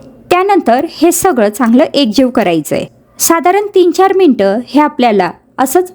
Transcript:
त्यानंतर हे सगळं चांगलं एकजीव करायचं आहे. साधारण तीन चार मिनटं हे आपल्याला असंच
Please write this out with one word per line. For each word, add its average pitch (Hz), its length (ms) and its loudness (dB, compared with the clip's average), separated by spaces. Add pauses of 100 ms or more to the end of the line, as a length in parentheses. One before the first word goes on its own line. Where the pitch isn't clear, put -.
(320)
त्यानंतर 359 580 2
हे 339 220 0
सगळं 247 380 0
चांगलं 240 340 0 (100)
एकजीव 262 360 0
करायचं 185 460 -2
आहे. - 100 -6 (340)
साधारण 359 460 0 (100)
तीन 359 160 4
चार 381 240 0
मिनटं 226 500 2
हे 285 160 0
आपल्याला 226 500 0 (280)
असंच 359 360 -2